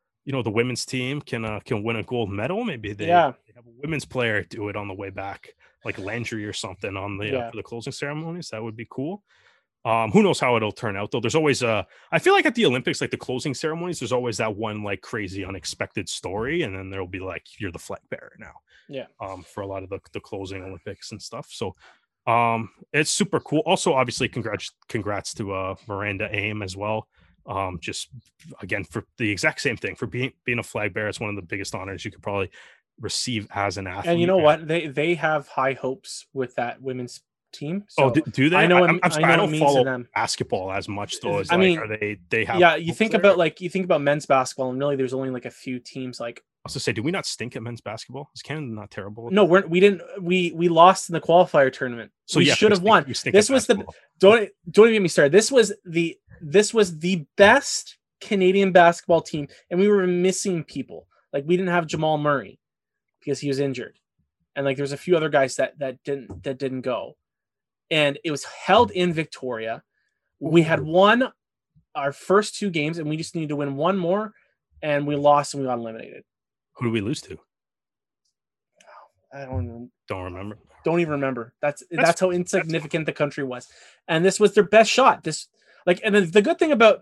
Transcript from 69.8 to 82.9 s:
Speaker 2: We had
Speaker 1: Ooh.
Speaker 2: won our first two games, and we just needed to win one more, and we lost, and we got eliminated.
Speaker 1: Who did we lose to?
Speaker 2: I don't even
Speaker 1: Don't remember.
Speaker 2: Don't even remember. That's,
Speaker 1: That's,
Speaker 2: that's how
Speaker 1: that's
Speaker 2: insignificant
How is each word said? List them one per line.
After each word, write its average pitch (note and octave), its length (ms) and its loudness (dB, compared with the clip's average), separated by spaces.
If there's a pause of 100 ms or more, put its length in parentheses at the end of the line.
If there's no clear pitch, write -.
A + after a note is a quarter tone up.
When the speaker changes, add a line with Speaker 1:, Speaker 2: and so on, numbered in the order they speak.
Speaker 2:
We D#3+ 240 4
had D#3 160 2
Speaker 1:
Ooh. D3 60 -6
Speaker 2:
won G#3 460 6 (640)
our C#3+ 180 -4
first G3+ 440 0
two G3+ 160 -4
games, D#3+ 260 -2
and D#3 100 -6
we D#3 100 -4
just D#3+ 180 -10
needed D#3+ 140 -4
to D3 60 -2
win C#3+ 200 -4
one F3 240 0
more, G3+ 340 -2 (480)
and D3 240 -2
we D3 100 -2
lost, D3 380 4
and C#3+ 80 -6
we C3 60 -4
got B2 100 -4
eliminated. A2+ 460 -12 (540)
Speaker 1:
Who B2 100 -4
did A2 40 0
we A2+ 80 0
lose A2 220 -4
to? - 180 -16 (1900)
Speaker 2:
I C#3 120 -14
don't B2+ 180 -6
even A#2+ 280 -14 (180)
Speaker 1:
Don't F#2+ 140 -8
remember. F#2 340 -12 (260)
Speaker 2:
Don't E3+ 160 2
even D#3+ 140 0
remember. C3 480 -4
That's, D3 280 -4
Speaker 1:
That's, E3 160 0
Speaker 2:
that's E3+ 140 4
how F#3 120 2
Speaker 1:
that's F3 60 -2
Speaker 2:
insignificant D#3+ 680 -2